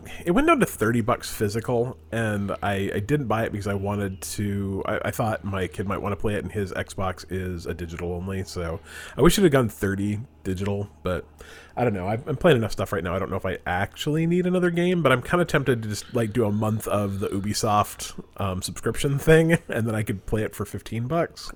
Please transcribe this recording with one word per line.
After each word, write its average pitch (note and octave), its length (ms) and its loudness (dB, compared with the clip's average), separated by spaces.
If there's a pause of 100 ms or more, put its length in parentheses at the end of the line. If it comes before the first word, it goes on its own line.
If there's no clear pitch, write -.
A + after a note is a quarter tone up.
(260)
it E3+ 60 2
went C#4 160 4
down E4 120 6
to G3+ 60 6
thirty A#2 360 2
bucks A2 300 0
physical, A#2 680 0 (140)
and G#2 400 0 (120)
I, G2 320 0
I F#2+ 40 0
didn't C#3 280 0
buy A2 180 0
it - 60 -4
because G2+ 160 -4
I G2+ 80 0
wanted G2+ 460 -2
to, G2+ 640 -2
I, G2+ 180 -2
I - 60 -2
thought A2 320 -2
my F#2+ 240 -2
kid F#2+ 200 -6
might G2 140 -2
wanna G2+ 140 -2
play G#2+ 200 -2
it, F2 80 -2
and - 80 -6
his G2+ 220 -4
Xbox F#2 560 -4
is F2+ 380 -6
a E2+ 80 -4
digital E2+ 380 -6
only, F#2+ 300 -4
so E2+ 360 -6 (380)
I A#2+ 40 4
wish E3+ 160 8
it G3+ 60 4
had E3 80 8
gone C3 180 4
thirty G2+ 500 -2 (240)
digital, G2 460 -2 (140)
but F2+ 220 -2 (520)
I A#2+ 60 0
don't A#2+ 100 2
know. F#2 140 -2
I'm, A2+ 180 -2
I'm C#3 120 -2
playing D#3 200 6
enough A2 140 0
stuff - 220 -2
right G2 100 -2
now. F2 120 -2
I F#2+ 40 0
don't E2 100 -4
know F2 80 -2
if - 80 -6
I F#2 120 -2 (100)
actually D3 580 -2
need F3 220 2
another F3+ 240 2
game, F3 320 2
but C3 80 6
I'm B2+ 100 4
kinda F3 240 2
tempted C3 380 2
to A2 60 -6
just, - 240 -8
like, A2+ 200 0
do A2+ 120 4
a G#2 60 2
month G#2+ 360 0
of G2 320 0
the G2+ 80 -2
Ubisoft, G#2 920 0 (180)
um, F#2+ 260 -2
subscription C3+ 560 -2
thing, E3 340 8 (100)
<laughs> - 60 -20
and A2+ 180 2
then A2 60 0
I G#2+ 80 0
could G#2+ 240 -4
play A2 160 0
it - 140 -4
for G2+ 100 -4
fifteen A2+ 420 -6
bucks, - 480 -2